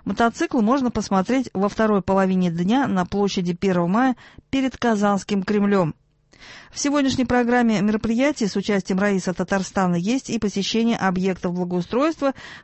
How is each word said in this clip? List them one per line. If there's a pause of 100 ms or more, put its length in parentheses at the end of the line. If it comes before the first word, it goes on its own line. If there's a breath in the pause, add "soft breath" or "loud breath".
Мотоциклы
можно
посмотреть
во
второй
половине
дня
на
площади
Первого
мая (340 loud breath)
перед
Казанским
Кремлём. (720 loud breath)
В
сегодняшней
программе
мероприятий
с
участием
Раиса
Татарстана
есть
и
посещение
объектов
благоустройства, (320 loud breath)